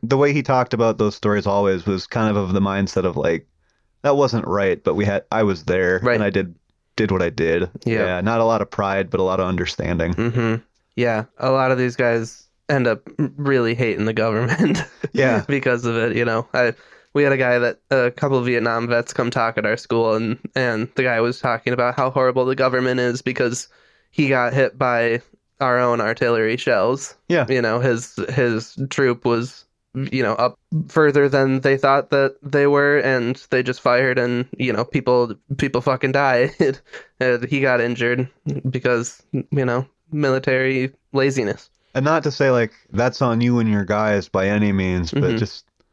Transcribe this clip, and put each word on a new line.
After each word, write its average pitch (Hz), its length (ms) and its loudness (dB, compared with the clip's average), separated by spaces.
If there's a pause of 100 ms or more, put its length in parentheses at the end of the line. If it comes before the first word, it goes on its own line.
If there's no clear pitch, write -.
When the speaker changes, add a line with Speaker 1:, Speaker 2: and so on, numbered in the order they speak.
Speaker 1:
the 123 140 0
way 143 160 4
he 147 100 0
talked 127 320 0
about 113 240 2
those 107 160 0
stories 104 320 -2
always 98 400 0
was 95 220 -2
kind 110 200 -2
of 101 80 0
of 95 160 -2
the 98 80 0
mindset 98 440 0
of, 90 120 -4
like, - 300 -2 (560)
"That 143 140 0
wasn't 120 320 0
right, 98 340 0
but 80 120 0
we 101 100 0
had, 101 260 0
I 110 140 0
was 95 220 -2
there, 90 360 0
Speaker 2:
Right. 123 140 0
Speaker 1:
and 107 80 0
I 101 60 0
did, 92 220 -2 (440)
did 104 160 0
what 92 100 2
I 85 80 0
did." 85 400 -2 (140)
Speaker 2:
Yeah. 110 220 0
Speaker 1:
Yeah, 90 160 -4
not 113 180 0
a 117 40 2
lot 113 160 2
of 101 100 -6
pride, 98 380 -2
but 92 120 -2
a - 20 0
lot 92 160 0
of 92 80 -2
understanding. 87 680 -4
Speaker 2:
Mm-hmm. 113 420 -2 (400)
Yeah, 113 300 -2 (120)
a 131 140 -2
lot 131 180 2
of 127 80 0
these 123 160 0
guys 117 540 -2 (200)
end 131 200 2
up 110 140 0 (180)
r-, 139 160 -2
really 131 400 0
hating 110 300 0
the 113 60 0
government 113 720 0 (160)
<laughs> - 140 -8
Speaker 1:
Yeah. 143 340 2
Speaker 2:
because 131 380 0
of 117 120 -2
it, 113 200 0
you 120 80 2
know. 113 300 -2
I, 120 200 0 (400)
we 143 80 2
had 143 100 4
a 135 40 2
guy 123 240 2
that, 117 180 -2 (140)
a 123 180 2
couple 135 260 0
of 123 100 0
Vietnam 117 420 -2
vets 117 240 -2
come 120 180 -2
talk 113 280 -2
at 107 60 0
our 110 120 -2
school, 113 400 0
and, 113 240 -4 (160)
and 120 400 -2
the 135 80 0
guy 120 160 0
was 120 180 -2
talking 120 340 -2
about 123 220 0
how 131 160 -2
horrible 127 340 0
the 131 120 -2
government 127 420 0
is 123 240 -2
because 123 460 -2 (420)
he 147 180 2
got 123 260 2
hit 131 240 0
by 120 420 0 (400)
our 123 180 2
own 120 220 2
artillery 113 560 0
shells. 120 580 0 (140)
Speaker 1:
Yeah. 165 200 2
Speaker 2:
You 127 120 2
know, 113 180 0
his, 120 380 -2 (140)
his 120 460 -2 (120)
troop 127 380 0
was, 120 400 -2 (280)
you 131 280 -4
know, 110 140 0
up 120 220 0 (300)
further 143 400 4
than 135 320 2
they 139 160 2
thought 135 340 2
that 139 320 2
they 143 240 2
were, 143 340 4
and 127 360 0 (140)
they 131 120 2
just 123 200 -6
fired, 127 360 2
and, 123 280 0 (120)
you 123 140 -2
know, 107 120 -2
people, 120 500 0 (240)
people 131 220 -2
fucking 131 320 0
died. 135 460 2
<laughs> 135 220 0 (400)
And 123 240 0
he 135 160 -2
got 127 200 2
injured 123 480 -2 (420)
because, 123 500 -2 (120)
you 139 320 -2
know, 127 220 -2 (360)
military 131 720 0 (200)
laziness. 131 580 -2 (240)
Speaker 1:
And 131 100 0
not 156 200 2
to 151 60 -2
say, 139 200 2
like, 120 220 2 (200)
that's 117 300 0
on 117 180 2
you 120 180 2
and 113 120 2
your 104 140 0
guys 104 440 0
by 95 200 0
any 104 240 2
means, 92 380 -2
but 143 120 -2
Speaker 2:
Mm-hmm. 117 160 0
Speaker 1:
just, - 260 -6 (280)